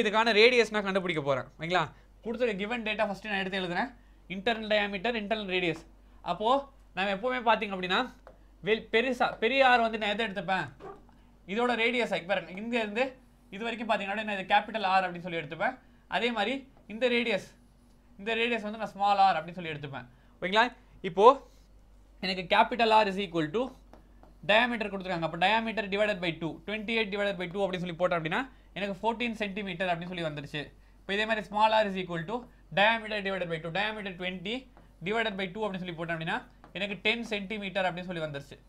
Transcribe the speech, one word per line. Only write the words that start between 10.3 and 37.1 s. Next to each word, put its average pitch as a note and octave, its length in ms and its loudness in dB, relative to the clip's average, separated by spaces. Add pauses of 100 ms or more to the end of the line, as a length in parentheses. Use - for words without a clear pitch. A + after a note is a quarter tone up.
இதோட A#3+ 180 2 (120)
ரேடியஸ், A#3 340 0 (140)
பாருங்க, E3+ 200 -2 (100)
இங்க A#3 140 -6 (100)
இருந்து G#3 200 -2 (500)
இது G3 120 -10
வரைக்கும் A3+ 240 -6
பாத்தீங்க G3 200 0
அப்படின்னா G#3+ 200 -4
நான் G3 80 -4
இது F#3 160 -4
கேப்பிட்டல் G#3+ 400 2
ஆர் F#3+ 100 4
அப்படின்னு F3 220 -6
சொல்லி E3 160 -4
எடுத்துப்பேன். E3+ 340 -4 (400)
அதே A3+ 200 0
மாதிரி G#3+ 160 0 (400)
இந்த A3+ 220 -2
ரேடியஸ், A#3 320 0 (720)
இந்த G3+ 200 -6
ரேடியஸ் A#3 280 0
வந்து G#3+ 140 -8
நான் G#3 120 -8
ஸ்மால் G3+ 320 4
ஆர் F3+ 120 6
அப்படின்னு E3+ 220 -8
சொல்லி D#3+ 140 -6
எடுத்துப்பேன். C3+ 340 -10 (340)
ஓகேங்களா? G3+ 240 4 (440)
இப்போ F#3 160 6 (1000)
எனக்கு F#3 180 -2 (100)
capital A#3 360 4 (120)
R G#3+ 100 6
is F#3 120 -4
equal E3 300 0
to D3+ 80 0 (880)
diameter A3+ 420 4
கொடுத்துருக்காங்க. F3+ 360 -4
அப்போ E3+ 160 -6
diameter A3 400 2 (100)
divided G#3 300 0
by F3 80 0 (100)
two, D#3+ 80 -4 (180)
twenty G#3+ 320 -6
eight G#3+ 140 -2
divided G3+ 280 -2
by F3 120 -4
two, - 0 -
twenty - 0 -
eight - 0 -
divided - 0 -
by - 0 -
two G3+ 100 -2
அப்படின்னு F3+ 220 -2
சொல்லி F3 160 -8
போட்டோம் F3 180 2
அப்படின்னா E3 220 -2 (360)
எனக்கு G3 260 -4
fourteen A#3 380 -2
சென்டிமீட்டர் F#3+ 500 -4
அப்படின்னு F3 220 -4
சொல்லி E3+ 140 -4
வந்துருச்சு. D3 340 -8 (380)
இப்போ - 160 -6
இதே G#3+ 140 0
மாதிரி A3 220 0
small G#3+ 280 4
r G#3+ 120 4
is F#3+ 120 -6
equal E3+ 280 -4
to A#3 40 -4 (440)
diameter G#3+ 480 2
divided F#3 260 -2
by D#3+ 100 -4
two, E3 160 -6
diameter G#3 420 -4
twenty F#3 340 -4 (520)
divided A3 320 0
by G3 140 -2
two G#3+ 100 -4
அப்படின்னு F#3+ 220 -4
சொல்லி F3 160 -8
போட்டோம் E3+ 160 -4
அப்படின்னா E3+ 200 -4 (420)
எனக்கு G3+ 180 -6 (100)
டென் A#3 260 0